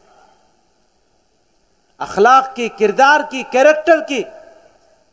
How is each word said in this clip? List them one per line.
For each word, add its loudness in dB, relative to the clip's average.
अखलाक 0
की, -6
किरदार 0
की, -10
कैरेक्टर 2
की। -8